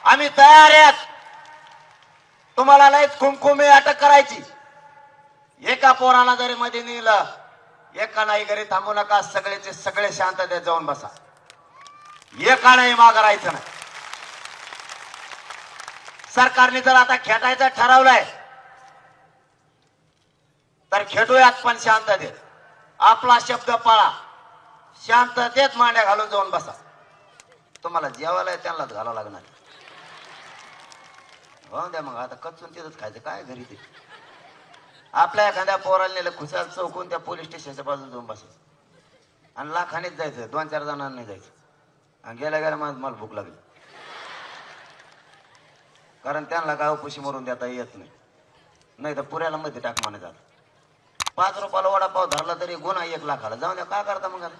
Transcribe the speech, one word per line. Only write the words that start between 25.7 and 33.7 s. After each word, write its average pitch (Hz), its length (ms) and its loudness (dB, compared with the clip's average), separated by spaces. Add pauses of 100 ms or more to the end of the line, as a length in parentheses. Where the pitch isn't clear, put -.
मांड्या 233 280 0
घालून 208 240 -2
जाऊन 196 220 -4
बसा. 170 220 -8 (1120)
तुम्हाला 165 240 -8
जेवायला 175 480 -6
त्यांनाच 165 320 -12
घालावं 156 260 -12
लागणार. - 260 -16 (2250)
हो 160 180 -10
द्या 165 140 -14
मग, 127 140 -18
आता 127 180 -14
कच्चून 165 400 -20
तिथंच 160 260 -20
खायचं 110 180 -18
काय 170 240 -18
घरी 127 220 -20
ते. - 160 -20 (1300)